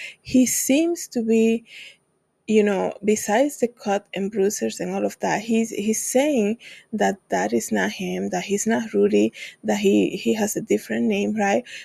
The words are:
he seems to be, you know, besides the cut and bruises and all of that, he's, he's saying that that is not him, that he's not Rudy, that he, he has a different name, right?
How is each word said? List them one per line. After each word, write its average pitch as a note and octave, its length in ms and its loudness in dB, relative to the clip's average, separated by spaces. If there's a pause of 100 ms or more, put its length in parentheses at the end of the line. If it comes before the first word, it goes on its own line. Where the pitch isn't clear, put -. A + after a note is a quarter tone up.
(220)
he B3+ 240 4
seems E4 600 0
to A#3+ 160 -4
be, A3+ 400 4 (840)
you G#3+ 160 6
know, F#3+ 280 0 (140)
besides G#3+ 540 2
the A#3+ 100 2
cut G3+ 440 -4
and G3 160 -4
bruises G#3 520 -2
and F3+ 120 -6
all G3+ 120 -2
of G3 160 -4
that, F#3+ 200 0
he's, A3+ 280 0
he's G#3 360 -2
saying B3 520 2 (340)
that G3+ 260 0 (120)
that G3 240 -2
is A#3 180 -2
not G#3 200 -2
him, F#3 400 -6
that F3+ 120 -4
he's G3+ 240 -4
not A3+ 260 -2
Rudy, G#3 380 2 (320)
that G#3+ 140 0
he, G3+ 400 2
he A3+ 160 0
has G#3+ 240 -2
a - 40 -6
different A3 440 -2
name, G3+ 300 0
right? G#3+ 280 0 (220)